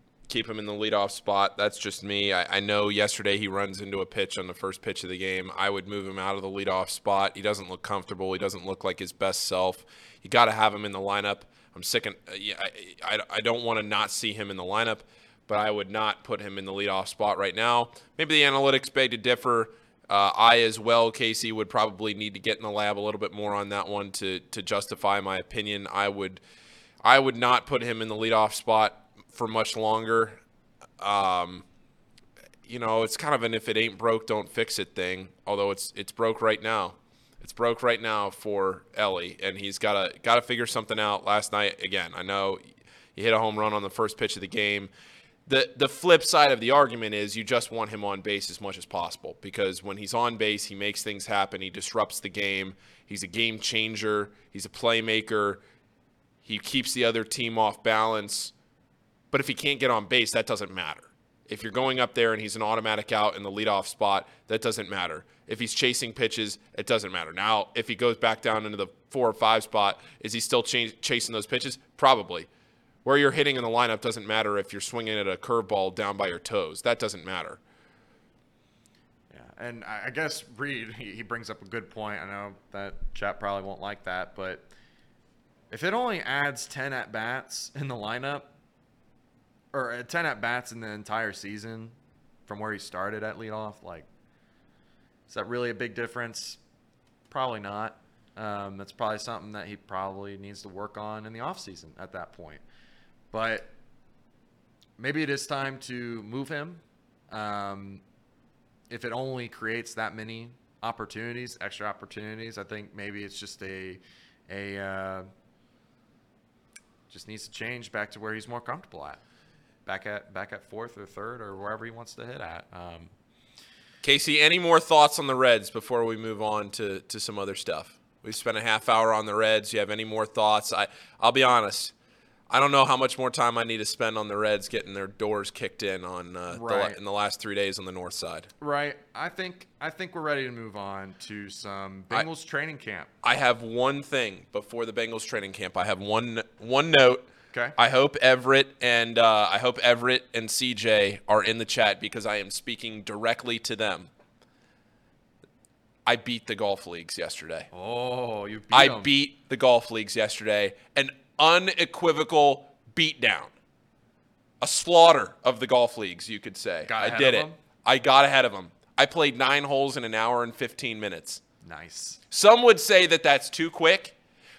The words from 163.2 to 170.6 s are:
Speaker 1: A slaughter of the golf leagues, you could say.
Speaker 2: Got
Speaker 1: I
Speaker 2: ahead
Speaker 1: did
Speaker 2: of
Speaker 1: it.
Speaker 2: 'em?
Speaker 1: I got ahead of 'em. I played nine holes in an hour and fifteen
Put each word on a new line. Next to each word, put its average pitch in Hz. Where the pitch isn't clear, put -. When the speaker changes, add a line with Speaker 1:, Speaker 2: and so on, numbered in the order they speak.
Speaker 1:
A -
slaughter 165
of 123
the 123
golf 120
leagues, 90
you 107
could 101
say. 87
Speaker 2:
Got 113
Speaker 1:
I 107
Speaker 2:
ahead 113
Speaker 1:
did 127
Speaker 2:
of 104
Speaker 1:
it. 151
Speaker 2:
'em? 160
Speaker 1:
I 131
got 139
ahead 135
of 110
'em. 90
I 139
played 147
nine 139
holes 139
in 123
an 110
hour 120
and 113
fifteen 117